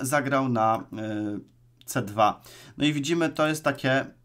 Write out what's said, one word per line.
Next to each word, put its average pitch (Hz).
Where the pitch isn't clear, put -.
zagrał 135
na, 110
e, -
C -
dwa. 101
No 139
i 147
widzimy, 160
to 156
jest 156
takie 135